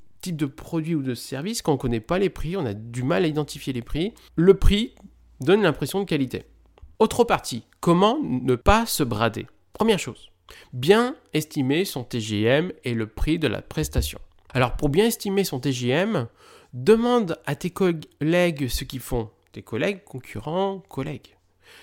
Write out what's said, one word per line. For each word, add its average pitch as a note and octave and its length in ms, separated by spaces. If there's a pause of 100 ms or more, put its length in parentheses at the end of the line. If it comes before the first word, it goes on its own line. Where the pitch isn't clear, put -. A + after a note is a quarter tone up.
(220)
type F3 140
de D3 100
produit E3 480
ou C#3+ 80
de C3 120
service, D3+ 460
quand D#3+ 120
on C3+ 40
connaît A#2 240
pas E3+ 180
les G3 120
prix, E3 260
on F3+ 80
a G#2 100
du A#2 280
mal F3 220
à - 20
identifier C#3+ 480
les A#2+ 80
prix. E3+ 320 (220)
Le F3+ 180
prix G#3 400 (460)
donne F#3 220
l'impression D#3 360
de G3+ 60
qualité. C#3+ 400 (560)
Autre A3 240
partie, C3 400 (160)
comment G3+ 420
ne B2+ 320
pas G#3 320
se - 160
brader ? A2 460 (240)
Première G#3+ 260
chose, - 320 (420)
bien G#3 440 (160)
estimer D3+ 520
son B2+ 200
T A#2+ 160
G G#2+ 240
M D3 260 (140)
et B2 100
le A2 140
prix D#3+ 320
de D3 80
la G2+ 140
prestation. - 580 (300)
Alors B2+ 260
pour D3 120
bien F#3 180
estimer G3+ 360
son D3+ 160
T C3+ 140
G B2 160
M, D#3+ 400 (440)
demande A3 720
à C#3+ 120
tes F3 140
collègues E3 1000
ce - 160
qu'ils C3 160
font. A2+ 300 (200)
Tes - 120
collègues, F3+ 420
concurrents, F3 840
collègues. C3+ 460 (480)